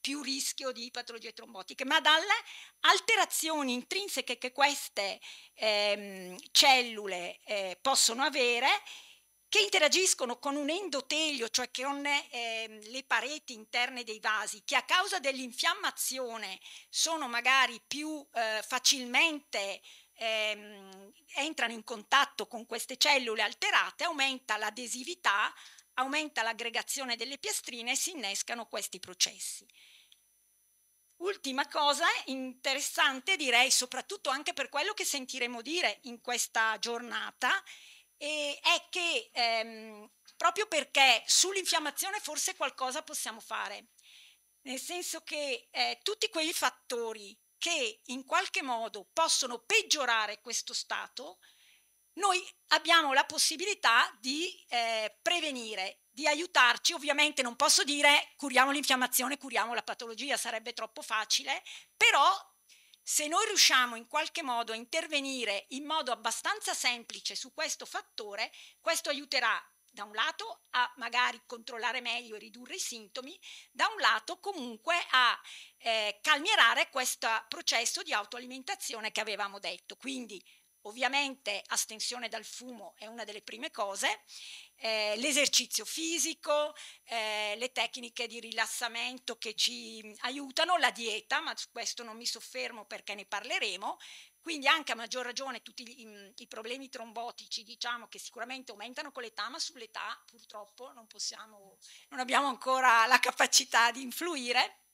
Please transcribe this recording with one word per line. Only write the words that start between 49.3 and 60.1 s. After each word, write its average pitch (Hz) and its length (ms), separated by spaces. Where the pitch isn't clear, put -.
peggiorare 240 800
questo - 320
stato, 240 680
noi 370 280
abbiamo 311 440
la 285 120
possibilità 302 840
di, 302 480
eh, 226 540
prevenire, 247 880
di 302 160
aiutarci. 294 640
Ovviamente 294 500
non 240 140
posso 311 280
dire: 285 520
"Curiamo 262 340
l'infiammazione, 262 680
curiamo 240 360
la 220 80
patologia", 233 540